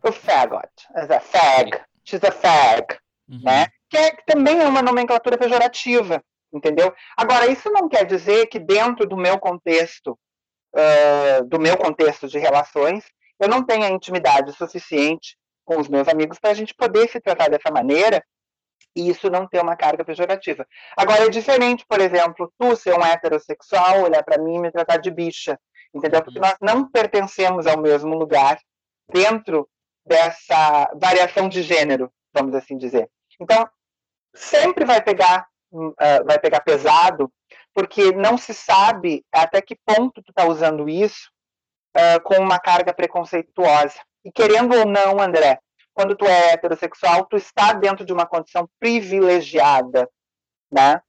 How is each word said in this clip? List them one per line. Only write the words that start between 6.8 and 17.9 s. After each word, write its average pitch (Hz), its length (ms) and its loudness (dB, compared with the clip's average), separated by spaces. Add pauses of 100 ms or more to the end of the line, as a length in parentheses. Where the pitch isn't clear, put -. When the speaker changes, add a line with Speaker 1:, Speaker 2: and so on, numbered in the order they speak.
Speaker 1:
Agora, 240 340 2
isso 269 200 -6
não 381 180 0
quer 214 160 2
dizer 202 420 0
que 226 120 -12
dentro 214 500 0
do 190 80 -8
meu 185 220 0
contexto, 170 800 -4 (560)
ah, 147 720 2
do 160 140 -4
meu 165 160 2
contexto 151 520 -2
de 123 100 -8
relações, 143 680 -2 (340)
eu 196 100 0
não 247 160 0
tenha 220 240 -2
intimidade 175 680 -2
suficiente 165 840 -6 (280)
com 165 140 -4
os 143 100 -6
meus 139 200 0
amigos 156 300 -2
pra 208 160 -2
gente 214 200 -10
poder 226 340 0
se 233 120 -10
tratar 165 280 -2
dessa 151 220 -2
maneira 156 520 0 (720)